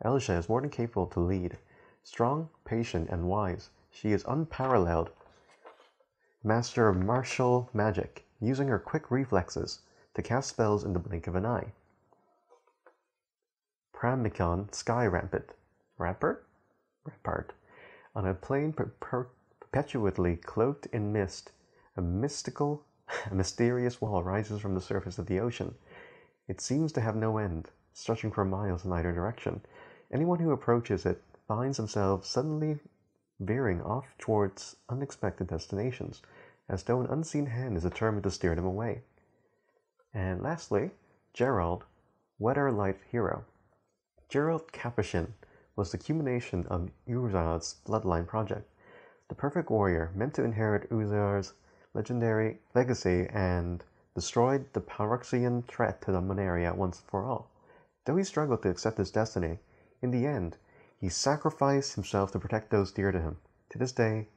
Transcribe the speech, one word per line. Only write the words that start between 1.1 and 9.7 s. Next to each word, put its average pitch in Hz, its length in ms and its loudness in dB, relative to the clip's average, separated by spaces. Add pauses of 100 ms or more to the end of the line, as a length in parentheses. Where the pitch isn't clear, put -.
lead. 90 380 0 (440)
Strong, 147 460 -2 (160)
patient, 113 460 -2
and 87 180 -2
wise, 95 420 -2 (200)
she 107 220 -2
is 98 160 2
unparalleled 123 840 2 (1300)
master 110 460 4
of 92 80 6
martial 123 760 2
magic, 104 520 0 (160)
using 135 280 2
her 110 100 2
quick - 320 -4
reflexes 120 720 0 (340)